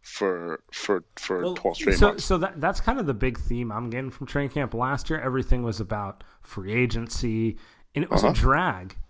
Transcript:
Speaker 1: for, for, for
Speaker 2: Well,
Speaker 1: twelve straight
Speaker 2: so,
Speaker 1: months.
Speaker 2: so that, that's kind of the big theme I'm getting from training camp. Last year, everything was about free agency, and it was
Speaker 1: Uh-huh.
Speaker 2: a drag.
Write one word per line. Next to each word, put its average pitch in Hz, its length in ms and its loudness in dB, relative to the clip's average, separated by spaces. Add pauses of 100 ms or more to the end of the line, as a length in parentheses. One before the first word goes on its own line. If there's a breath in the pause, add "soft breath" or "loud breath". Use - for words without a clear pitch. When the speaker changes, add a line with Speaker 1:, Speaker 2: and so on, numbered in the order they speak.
Speaker 1:
for, 85 600 -4 (100)
for, 92 320 -2 (140)
for 92 260 -4
Speaker 2:
Well, 90 120 -2
Speaker 1:
twelve 90 200 -2
straight - 220 4
Speaker 2:
so, 208 120 10
Speaker 1:
months. 208 140 -4
Speaker 2:
so 185 140 2
that, 160 240 -2
that's 185 180 0
kind 262 200 0
of 208 60 0
the 139 80 0
big 120 240 -2
theme 120 340 -2
I'm 113 180 -6
getting 127 220 -6
from 131 160 -12
training 143 240 -2
camp. 139 220 -2
Last 127 360 -2
year, 160 100 0
everything 127 440 2
was 113 160 -4
about 101 440 -6 (180 soft breath)
free 98 300 -10
agency, 113 840 0 (380 soft breath)
and 143 80 0
it - 60 -6
was - 140 4
Speaker 1:
Uh-huh. 135 80 6
Speaker 2:
a 131 40 2
drag. 131 600 2 (140)